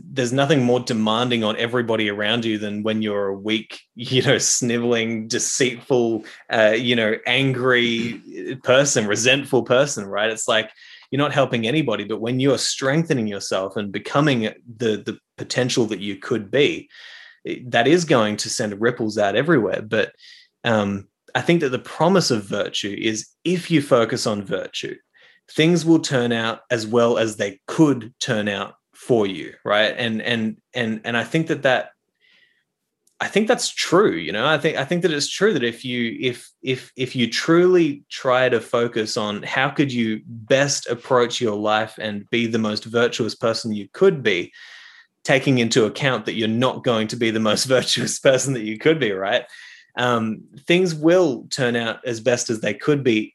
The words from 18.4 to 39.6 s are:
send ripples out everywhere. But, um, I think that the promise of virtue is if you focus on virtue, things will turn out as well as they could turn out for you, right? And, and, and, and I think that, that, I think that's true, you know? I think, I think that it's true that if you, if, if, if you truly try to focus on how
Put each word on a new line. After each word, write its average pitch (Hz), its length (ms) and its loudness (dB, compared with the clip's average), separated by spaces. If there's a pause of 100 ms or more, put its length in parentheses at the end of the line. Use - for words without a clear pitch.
send 104 300 -4
ripples 113 360 -2
out 101 200 0
everywhere. 131 440 2
But, 110 320 -2 (520)
um, 101 420 0 (300)
I 123 40 0
think 170 200 2
that 143 80 0
the 127 100 -4
promise 170 540 0
of 104 120 0
virtue 101 540 -6
is 110 300 -4 (160)
if 175 260 -2
you 156 120 4
focus 120 440 2
on 101 180 -2
virtue, - 520 -8 (560)
things 160 320 4
will 165 160 6
turn 120 320 0
out 113 280 -2 (100)
as 113 160 -2
well 117 320 4
as 110 180 0
they 101 320 -4
could 123 500 2
turn 107 300 -2
out 98 260 -6 (200)
for 113 320 2
you, 85 280 -8 (100)
right? 104 320 2
And, 113 260 -2
and, 113 340 -2 (180)
and, 110 300 -4
and 117 120 -2
I 117 80 0
think 160 240 0
that, 143 140 -2
that, 127 280 2 (1300)
I - 80 -4
think 214 200 2
that's - 220 0
true, 165 460 2
you 80 160 -6
know? 110 140 -2
I 156 120 2
think, 143 180 0
I 131 80 -2
think 175 180 -2
that 170 100 2
it's 143 180 -2
true 208 240 0
that 123 80 0
if 117 220 -4
you, 120 360 -4
if, - 300 -4 (120)
if, 127 340 -6
if 131 200 -6
you 117 140 0
truly 170 800 4
try 127 380 2
to 117 120 2
focus 117 560 -2
on 104 280 -4
how 139 260 -2